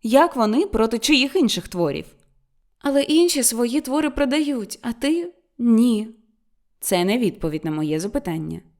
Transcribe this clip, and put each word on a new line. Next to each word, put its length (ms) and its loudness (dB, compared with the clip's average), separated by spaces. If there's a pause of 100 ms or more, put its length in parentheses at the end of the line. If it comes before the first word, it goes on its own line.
Як 340 4
вони 300 0
проти 320 0
чиїх 380 2
інших 320 0
творів?" 380 -4 (720)
"Але 240 0
інші 400 2
свої 380 0
твори 300 -2
продають, 720 -2
а 100 -6
ти — 400 -2 (260)
ні". 500 2 (720)
"Це 240 0
не 140 0
відповідь 460 -4
на 60 -4
моє 300 -2
запитання. 600 -6 (200)